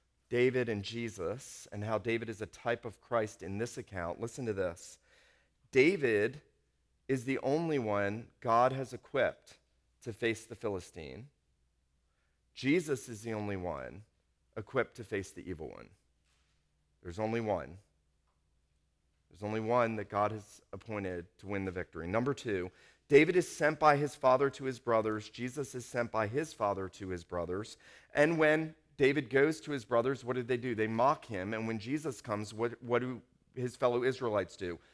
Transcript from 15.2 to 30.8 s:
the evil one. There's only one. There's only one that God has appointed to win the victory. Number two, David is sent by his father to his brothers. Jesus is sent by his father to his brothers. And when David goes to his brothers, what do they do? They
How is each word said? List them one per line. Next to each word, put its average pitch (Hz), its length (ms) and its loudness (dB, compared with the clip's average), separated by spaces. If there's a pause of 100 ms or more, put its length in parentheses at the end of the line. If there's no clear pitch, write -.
the - 180 -14
evil 78 200 -10
one. 52 200 -18 (1120)
There's 90 160 -10
only 110 220 -2
one. 92 380 -2 (1500)
There's 90 120 -16
only 107 180 -4
one 113 360 2
that 104 140 -6
God 104 220 2
has 104 280 -12 (120)
appointed 95 540 -6 (120)
to - 80 -18
win 98 180 -4
the 95 60 -2
victory. 85 360 -8
Number 120 280 0
two, 92 360 -4 (380)
David 160 280 8
is 170 120 2
sent 151 300 0
by 151 180 8
his 143 180 -2
father 131 360 6
to 139 140 -10
his 131 140 -4
brothers. 110 500 2
Jesus 127 460 -8
is 123 100 -8
sent 120 280 -2
by 113 140 2
his 143 260 -4
father 98 380 0
to 95 180 -10
his 90 160 -6
brothers. 90 520 -6 (380)
And 156 240 4
when 156 360 4 (240)
David 139 320 4
goes 147 320 4
to 147 100 -8
his 131 120 -6
brothers, 120 400 2
what 123 120 -2
do 127 60 -2
they 123 160 0
do? 123 160 -4
They 110 120 2